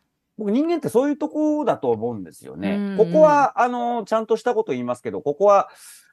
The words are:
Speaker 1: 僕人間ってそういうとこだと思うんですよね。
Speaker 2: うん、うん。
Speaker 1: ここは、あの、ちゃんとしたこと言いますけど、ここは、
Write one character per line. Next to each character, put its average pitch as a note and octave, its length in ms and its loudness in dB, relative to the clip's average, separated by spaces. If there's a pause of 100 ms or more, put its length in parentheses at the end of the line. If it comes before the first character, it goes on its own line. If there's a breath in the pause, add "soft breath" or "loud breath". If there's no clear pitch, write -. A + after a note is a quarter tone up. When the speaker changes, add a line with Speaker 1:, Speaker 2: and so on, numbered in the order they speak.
(380)
Speaker 1:
僕 G#3 120 -4
人 C#4+ 180 0
間 E4+ 80 -2
っ D4 40 -8
て - 80 -8
そ B3+ 180 2
う - 40 0
い - 20 -2
う - 40 -4
と D4+ 120 -6
こ D4+ 360 -2
だ D#3+ 140 0
と B2+ 120 -2
思 A#2 220 -4
う - 20 -10
ん G2 100 -12
で D#2+ 80 -16
す - 140 -20
よ C2 100 -18
ね。 G3 180 -4
Speaker 2:
う G3+ 40 -4
ん、 G3+ 140 -4
う - 20 -6
ん。 - 40 -6
Speaker 1:
こ G#3+ 80 4
こ C#4+ 140 2
は、 D4 420 4
あ B3 60 2
の、 A#3+ 360 -4
ち - 80 -6
ゃ A3+ 80 0
ん G#3+ 60 -6
と A3 100 0
し A3 60 -16
た B3 120 -2
こ A3 100 0
と D#3+ 80 -6
言 B2 80 -4
い A#2+ 40 -6
ま A#2+ 120 -4
す - 60 -20
け A2+ 80 -8
ど、 F#2+ 120 -8
こ C#3+ 120 -4
こ G3 100 0
は、 G3+ 260 6 (420 loud breath)